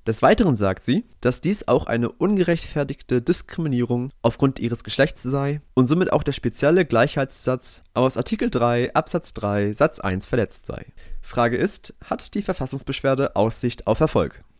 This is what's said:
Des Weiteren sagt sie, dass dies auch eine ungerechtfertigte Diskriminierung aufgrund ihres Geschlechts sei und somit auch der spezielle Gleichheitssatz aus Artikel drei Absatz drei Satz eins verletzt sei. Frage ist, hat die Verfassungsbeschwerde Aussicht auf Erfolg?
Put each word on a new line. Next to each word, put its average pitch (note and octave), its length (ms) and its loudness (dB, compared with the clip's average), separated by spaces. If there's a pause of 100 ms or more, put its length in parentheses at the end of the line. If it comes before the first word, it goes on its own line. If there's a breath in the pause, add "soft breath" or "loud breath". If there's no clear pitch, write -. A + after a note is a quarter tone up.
Des A2+ 140 -2
Weiteren E3+ 340 6
sagt G2 300 0
sie, D#3 180 2 (160)
dass C3 220 0
dies G3+ 260 -2
auch - 180 4
eine A#2 240 0
ungerechtfertigte E3 1120 0
Diskriminierung B2 920 -2 (100)
aufgrund C3 400 2
ihres A#2 240 -4
Geschlechts - 380 0
sei C#3 360 -2 (140)
und B2+ 140 6
somit E3+ 260 2
auch C#3+ 100 2
der C#3+ 80 -2
spezielle D3+ 540 2
Gleichheitssatz B2+ 1000 -2 (100)
aus B2+ 220 2
Artikel A3 340 -2
drei A#2+ 460 0
Absatz - 380 -2
drei G#2 400 -2
Satz D3+ 260 0
eins F#2+ 260 -4
verletzt - 400 -4
sei. - 200 -10 (360 soft breath)
Frage A#2+ 360 0
ist, - 360 -4 (120)
hat - 300 -8
die G#3 60 -2
Verfassungsbeschwerde C3+ 920 -2
Aussicht A2+ 500 0
auf A2 140 2
Erfolg? G#2 460 0 (140)